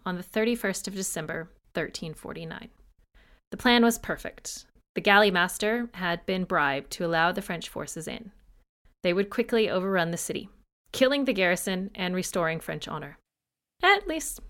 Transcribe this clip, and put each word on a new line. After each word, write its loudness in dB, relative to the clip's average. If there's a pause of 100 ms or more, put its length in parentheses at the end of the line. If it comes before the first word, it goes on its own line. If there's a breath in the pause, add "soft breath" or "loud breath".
on -4
the -8
thirty-first -2
of -8
December, -6 (240)
thirteen -6
forty-nine. -12 (800 soft breath)
The -10
plan 6
was 6
perfect. -10 (280)
The -2
galley 6
master 0
had -4
been 0
bribed 0
to -4
allow 2
the -4
French -8
forces -10
in. -12 (720)
They 4
would 0
quickly 2
overrun 0
the -4
city, -8 (420)
killing 4
the 2
garrison 0
and -4
restoring -2
French -8
honor. -10 (680)
At 4
least, -6